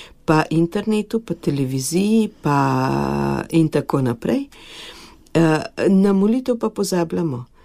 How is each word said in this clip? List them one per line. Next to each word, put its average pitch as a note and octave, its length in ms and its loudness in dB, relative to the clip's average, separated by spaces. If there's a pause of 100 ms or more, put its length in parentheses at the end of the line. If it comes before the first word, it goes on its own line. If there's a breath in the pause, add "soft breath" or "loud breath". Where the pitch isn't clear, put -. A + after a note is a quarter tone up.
(240 loud breath)
pa D#3 260 2
internetu, G#3 680 0
pa F3 140 -8
televiziji, D#3+ 960 0 (120)
pa C#3 1080 0
in D#3+ 180 4
tako C#3 340 -2
naprej. F#3+ 460 -2 (840 loud breath)
Eh, D#3 280 4 (260)
na G3 240 4
molitev A#3 460 0
pa A3 120 -4
pozabljamo. E3+ 800 -4 (140 soft breath)